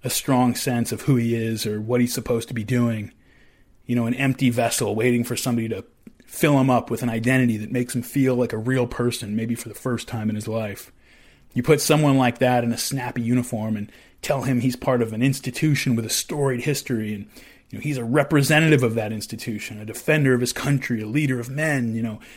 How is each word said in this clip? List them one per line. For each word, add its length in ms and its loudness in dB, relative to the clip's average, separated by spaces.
a 80 -4
strong 440 2
sense 360 -2
of 120 -6
who 140 4
he 180 2
is 320 -2
or 160 -4
what 180 0
he's 140 2
supposed 340 -2
to 60 -10
be 100 -4
doing. 480 0
You 100 -2
know, 120 0
an 80 0
empty 340 2
vessel 460 0
waiting 280 2
for 140 -4
somebody 320 -2
to 160 -6
fill 340 2
him 100 4
up 200 2
with 120 -4
an 80 0
identity 460 2
that 160 -8
makes 200 -2
him 100 -4
feel 340 0
like 160 0
a 60 -4
real 280 0
person, 480 -4
maybe 220 -2
for 120 -10
the 60 -14
first 320 -4
time 220 -4
in 80 -2
his 100 -6
life. 460 -6
You 100 -2
put 180 6
someone 360 4
like 220 4
that 240 4
in 100 0
a 60 -4
snappy 440 -4
uniform 540 0
and 140 -8
tell 200 -2
him 180 0
he's 160 0
part 260 0
of 100 -2
an 100 -2
institution 720 0
with 100 -4
a 40 -6
storied 500 -2
history 540 -4
and, 120 -10
you 80 -12
know, 40 -14
he's 140 -4
a 80 -4
representative 800 4
of 120 2
that 180 -2
institution, 680 -10
a 40 -14
defender 500 0
of 60 2
his 120 -2
country, 480 -2
a 60 -8
leader 340 0
of 80 -8
men, 460 -2
you 80 -2
know. 180 -4